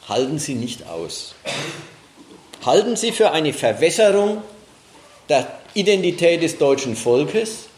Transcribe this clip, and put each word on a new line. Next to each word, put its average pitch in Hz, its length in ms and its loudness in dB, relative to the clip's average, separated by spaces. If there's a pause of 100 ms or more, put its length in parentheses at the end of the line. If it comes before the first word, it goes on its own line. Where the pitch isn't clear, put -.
halten 135 320 -2
sie 139 160 -6
nicht 113 320 -8
aus. 82 480 -10 (1300)
Halten 208 320 2
sie 233 160 -2
für 208 180 4
eine 151 220 0
Verwässerung 202 880 2 (880)
der 139 180 2 (260)
Identität 175 720 2
des 156 140 -2
deutschen 139 400 2
Volkes 151 800 0